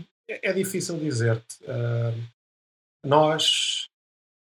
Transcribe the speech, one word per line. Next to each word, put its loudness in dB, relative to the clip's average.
é, -4
é -2
difícil -2
dizer-te. -2
Ah, -2
nós 2